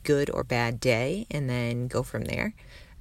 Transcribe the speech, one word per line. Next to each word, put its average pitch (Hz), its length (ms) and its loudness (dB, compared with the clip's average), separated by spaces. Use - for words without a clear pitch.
good 143 240 4
or - 160 -2
bad 120 340 0
day, 131 520 2
and 143 180 -2
then 120 400 0
go 123 140 0
from - 240 -4
there. - 260 -2